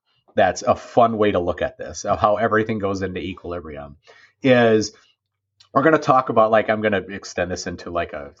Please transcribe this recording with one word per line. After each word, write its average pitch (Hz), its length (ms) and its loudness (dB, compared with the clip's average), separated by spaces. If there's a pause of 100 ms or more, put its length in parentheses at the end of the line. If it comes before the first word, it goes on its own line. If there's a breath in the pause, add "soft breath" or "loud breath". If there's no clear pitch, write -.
(340)
That's 92 280 0
a 120 140 2
fun 113 420 2
way 104 140 2
to 95 80 0
look 87 200 -4
at 80 160 -6
this, - 280 -14
of 98 160 -2
how 107 160 2
everything 110 420 -2
goes 98 240 -4
into 92 180 -8
equilibrium, 80 760 -12 (460 soft breath)
is 117 500 4 (800 soft breath)
we're 139 80 4
gonna 156 160 4
talk 131 320 2
about, 113 200 4
like, 110 200 2
I'm 107 100 -2
gonna 104 300 0
extend 92 400 -6
this 87 160 -8
into, 87 240 -10
like, 85 240 -4
a 71 260 -14